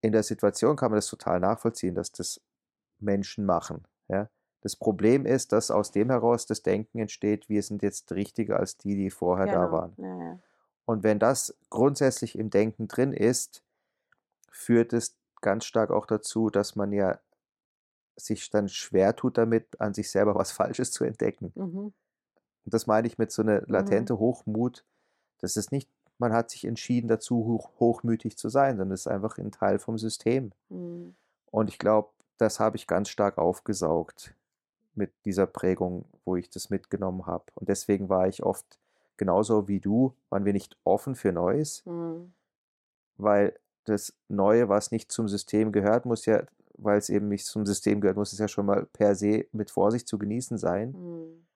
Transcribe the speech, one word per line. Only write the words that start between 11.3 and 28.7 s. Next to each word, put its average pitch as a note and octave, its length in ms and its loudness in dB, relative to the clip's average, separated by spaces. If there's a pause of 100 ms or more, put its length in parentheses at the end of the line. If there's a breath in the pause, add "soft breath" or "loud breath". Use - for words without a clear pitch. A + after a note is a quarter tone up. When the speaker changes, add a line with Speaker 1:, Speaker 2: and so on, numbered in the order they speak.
Speaker 1:
grundsätzlich C3 680 0
im A2 100 -4
Denken A2 380 2
drin C3+ 240 0
ist, - 500 0 (880)
führt A#2 440 2
es - 240 -4 (240)
ganz G#2 240 0
stark G#2+ 260 0
auch G2 140 0
dazu, A2 440 -2
dass G2+ 280 -2
man G2+ 160 -2
ja G2 260 2 (960)
sich - 360 -8
dann G#2 180 0
schwer - 480 2
tut B2 200 -2
damit, A2+ 440 0
an G#2 120 -2
sich - 160 -8
selber G2+ 260 2
was F#2+ 180 -2
Falsches - 380 -2
zu - 120 -4
entdecken. - 520 -4
Speaker 2:
Mhm. G3 380 -8 (720)
Speaker 1:
Und G2+ 80 -4
das A2+ 140 0
meine A2+ 200 2
ich - 100 -6
mit A2 160 -2
so - 80 -2
einer G#2+ 260 2
latente G2+ 460 0
Speaker 2:
Mhm. G2+ 60 -2
Speaker 1:
Hochmut. A#2 680 -2 (540)
Das - 180 -4
ist G#2+ 160 -4
nicht, C#3 160 -6 (300)
man A#2+ 120 2
hat A#2 200 0
sich - 120 -14
entschieden A#2 460 -2
dazu, A2+ 360 0
hoch-, - 360 -4
hochmütig A#2 560 0
zu - 100 -8
sein, C3 300 2